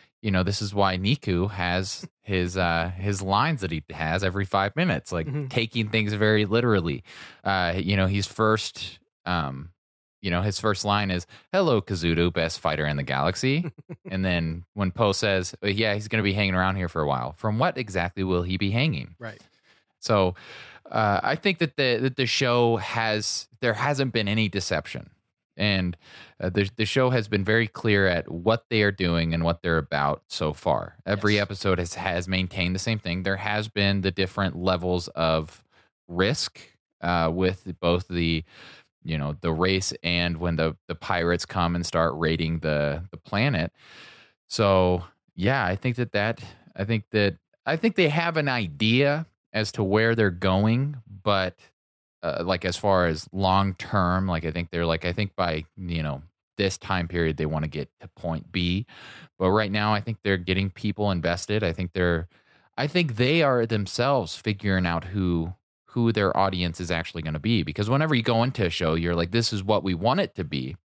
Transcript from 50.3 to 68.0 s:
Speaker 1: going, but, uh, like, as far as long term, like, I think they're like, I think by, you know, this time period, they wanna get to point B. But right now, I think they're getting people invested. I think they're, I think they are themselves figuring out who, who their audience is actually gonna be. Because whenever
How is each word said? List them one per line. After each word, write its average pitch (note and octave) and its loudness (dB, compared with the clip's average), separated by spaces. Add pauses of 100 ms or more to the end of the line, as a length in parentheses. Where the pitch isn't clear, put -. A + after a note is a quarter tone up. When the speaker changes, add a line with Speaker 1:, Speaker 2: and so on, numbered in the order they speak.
Speaker 1:
going, G#2+ 2 (260)
but, F#2+ 0 (680)
uh, E2+ -2
like, F#2 0
as F2+ -2
far F#2+ 4
as D#2 -4
long F#2+ 2
term, F#2 0
like, E2 -2
I D#2+ -2
think E2+ -4
they're E2+ -2
like, E2 0
I F2 -2
think G2+ -4
by, E2 -2 (120)
you E2+ -4
know, C#2+ -6 (360)
this G2 0
time F2+ -4
period, E2 0
they D#2+ -2
wanna D#2 -2
get D2 -8 (120)
to F2 -16
point E2 -8
B. F2+ 0 (520)
But F#2 4
right G#2 2
now, G#2+ 2
I G#2 0
think A2+ -6
they're G2 2
getting F#2 0
people G#2 -2
invested. F2+ -2
I E2+ 0
think F2 -6
they're, E2+ 2 (500)
I C#3+ 0
think D3+ 0
they C#3+ 4
are B2 4
themselves A2+ 0
figuring G2 0
out E2+ 0
who, F2+ 0 (340)
who A#2 0
their G#2 2
audience F2+ 0
is F2 -4
actually E2 -4
gonna D#2 -4
be. G#2 2
Because G2+ -2
whenever D3 2